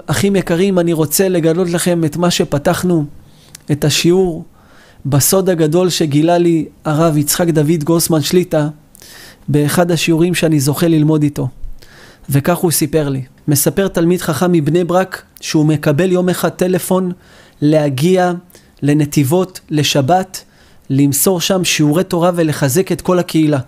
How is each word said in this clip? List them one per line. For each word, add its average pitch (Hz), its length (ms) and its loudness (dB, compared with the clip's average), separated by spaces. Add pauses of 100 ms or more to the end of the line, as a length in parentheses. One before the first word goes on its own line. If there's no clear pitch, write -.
אחים 196 300 0
יקרים, 180 420 0
אני 170 140 2
רוצה 160 360 0
לגלות 170 420 0
לכם 170 340 -2
את 151 120 -4
מה 175 140 0
שפתחנו, 170 760 -2 (680)
את 147 120 -2
השיעור 170 600 0 (600)
בסוד 160 420 0
הגדול 170 420 2
שגילה 160 480 2
לי 170 280 2 (180)
הרב 156 320 0
יצחק 151 320 0
דוד 151 360 0
גוסמן 160 380 0
שליטה 165 460 0 (800)
באחד 147 420 0
השיעורים 170 440 0
שאני 160 260 2
זוכה 143 280 0
ללמוד 156 340 2
איתו. 143 260 -2 (840)
וכך 139 260 0
הוא 170 140 0
סיפר 151 380 -2
לי. 135 140 -4 (260)
מספר 165 400 0
תלמיד 175 320 0
חכם 180 320 -2
מבני 165 320 2
ברק 180 380 -2 (180)
שהוא 151 260 0
מקבל 156 460 0
יום 180 160 0
אחד 175 200 -2
טלפון 180 640 -2 (480)
להגיע 156 720 2 (500)
לנתיבות 147 760 0 (100)
לשבת, 151 720 -2 (460)
למסור 143 500 0
שם 190 240 -2
שיעורי 156 400 0
תורה 180 300 0
ולחזק 160 580 -2
את 165 80 -4
כל 180 180 0
הקהילה. 156 500 0